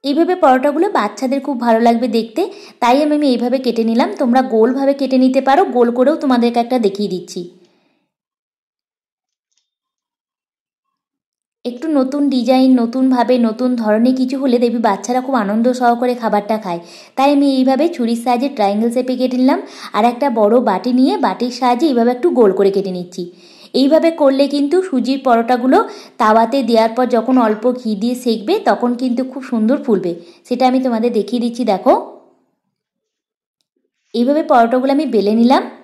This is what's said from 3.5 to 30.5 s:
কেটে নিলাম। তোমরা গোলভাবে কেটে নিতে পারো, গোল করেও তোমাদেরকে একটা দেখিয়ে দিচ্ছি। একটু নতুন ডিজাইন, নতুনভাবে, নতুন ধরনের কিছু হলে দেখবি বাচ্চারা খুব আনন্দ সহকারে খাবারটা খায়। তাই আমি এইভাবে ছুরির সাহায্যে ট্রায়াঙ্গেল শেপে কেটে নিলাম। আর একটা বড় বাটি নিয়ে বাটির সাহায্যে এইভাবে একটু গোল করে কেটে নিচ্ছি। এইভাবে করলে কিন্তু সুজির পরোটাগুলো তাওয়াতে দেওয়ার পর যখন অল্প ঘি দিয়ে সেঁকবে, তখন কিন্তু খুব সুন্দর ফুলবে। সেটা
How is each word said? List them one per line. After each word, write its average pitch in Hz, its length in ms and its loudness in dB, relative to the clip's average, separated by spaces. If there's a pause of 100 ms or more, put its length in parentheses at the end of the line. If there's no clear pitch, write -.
কেটে 226 260 -2
নিলাম। 254 180 0 (120)
তোমরা 254 200 2 (140)
গোলভাবে 262 460 2
কেটে 262 240 0
নিতে 262 240 2
পারো, 302 140 2 (140)
গোল 240 120 4 (100)
করেও 277 240 2
তোমাদেরকে 240 420 0
একটা 254 120 -4 (100)
দেখিয়ে 190 280 -2
দিচ্ছি। 180 260 -12 (4000)
একটু 240 220 -8 (120)
নতুন 269 240 -2 (120)
ডিজাইন, 262 360 4 (100)
নতুনভাবে, 247 540 0 (140)
নতুন 247 220 -2 (120)
ধরনের 220 380 2
কিছু 254 220 -2
হলে 247 220 2
দেখবি 233 240 -2
বাচ্চারা 240 380 -2
খুব 269 80 -4 (100)
আনন্দ 220 220 -2 (140)
সহকারে 240 420 2
খাবারটা 208 420 -2
খায়। 170 160 -6 (360)
তাই 269 200 2
আমি 285 100 4 (120)
এইভাবে 262 260 2 (100)
ছুরির 233 300 -2
সাহায্যে 247 320 0
ট্রায়াঙ্গেল 208 380 0
শেপে 254 260 -2
কেটে 254 220 -2
নিলাম। 302 180 2 (360)
আর 214 160 2
একটা 285 140 -4 (120)
বড় 208 160 4 (140)
বাটি 190 300 -2
নিয়ে 294 160 2 (100)
বাটির 233 340 -4
সাহায্যে 247 320 0
এইভাবে 233 260 2
একটু 349 120 -2 (100)
গোল 214 200 6
করে 196 180 4
কেটে 185 200 -2
নিচ্ছি। 180 280 -10 (560)
এইভাবে 311 280 4 (120)
করলে 277 240 2 (100)
কিন্তু 285 220 0 (120)
সুজির 262 380 -2
পরোটাগুলো 247 520 2 (420)
তাওয়াতে 226 380 2 (120)
দেওয়ার 226 260 2
পর 254 100 0 (100)
যখন 233 180 0 (120)
অল্প 214 180 -2 (160)
ঘি 220 100 -6 (120)
দিয়ে 240 200 -2
সেঁকবে, 214 320 -2 (140)
তখন 240 220 0 (100)
কিন্তু 254 300 -4
খুব 269 200 -12
সুন্দর 226 340 0
ফুলবে। 185 280 -2 (360)
সেটা 247 220 -2